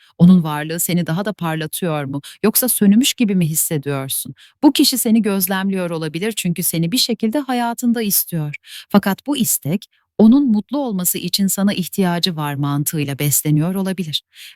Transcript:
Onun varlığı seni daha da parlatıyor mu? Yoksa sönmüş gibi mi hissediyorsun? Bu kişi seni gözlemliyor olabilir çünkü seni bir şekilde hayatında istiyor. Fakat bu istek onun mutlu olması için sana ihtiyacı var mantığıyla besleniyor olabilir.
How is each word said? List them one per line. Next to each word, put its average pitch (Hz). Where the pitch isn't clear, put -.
Onun 175
varlığı 156
seni 175
daha 170
da 214
parlatıyor 160
mu? 139
Yoksa 220
sönmüş 214
gibi 208
mi 180
hissediyorsun? 143
Bu 294
kişi 269
seni 226
gözlemliyor 190
olabilir 165
çünkü 175
seni 165
bir 254
şekilde 226
hayatında 240
istiyor. 160
Fakat -
bu 285
istek 202
onun 240
mutlu 214
olması 196
için 196
sana 196
ihtiyacı 175
var 147
mantığıyla 143
besleniyor 151
olabilir. 185